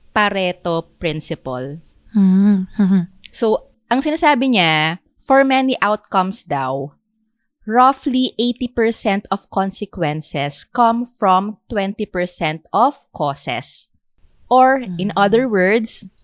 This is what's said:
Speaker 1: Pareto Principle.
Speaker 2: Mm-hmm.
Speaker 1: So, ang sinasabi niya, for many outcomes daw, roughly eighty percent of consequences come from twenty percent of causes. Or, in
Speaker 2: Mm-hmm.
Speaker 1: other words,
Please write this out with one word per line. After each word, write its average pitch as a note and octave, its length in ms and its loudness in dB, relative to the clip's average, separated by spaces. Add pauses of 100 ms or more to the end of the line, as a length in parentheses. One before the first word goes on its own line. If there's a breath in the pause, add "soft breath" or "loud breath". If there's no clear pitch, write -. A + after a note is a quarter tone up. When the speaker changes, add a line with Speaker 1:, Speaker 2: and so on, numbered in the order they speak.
(100)
Speaker 1:
Pareto F3+ 720 -2 (140)
Principle. D3+ 840 -8 (340)
Speaker 2:
Mm-hmm. F#3+ 1160 2
Speaker 1:
So, - 360 -2 (200)
ang B3+ 120 0
sinasabi D4 540 2
niya, D#3+ 460 2 (180)
for C4+ 260 4
many C4 380 2
outcomes G3+ 600 -2
daw, C3+ 480 -6 (720)
roughly B3+ 760 2
eighty A#3+ 300 -2
percent A3 640 -2
of - 200 -6
consequences D#3 1160 -6
come A#3 400 0
from G3+ 600 0
twenty G3+ 380 -4
percent F3 680 -4
of - 400 0
causes. - 760 -6 (600)
Or, C4 360 4 (100)
in F3+ 160 -4
Speaker 2:
Mm-hmm. G#3 80 -6
Speaker 1:
other G3+ 300 4
words, G#3+ 600 0 (180)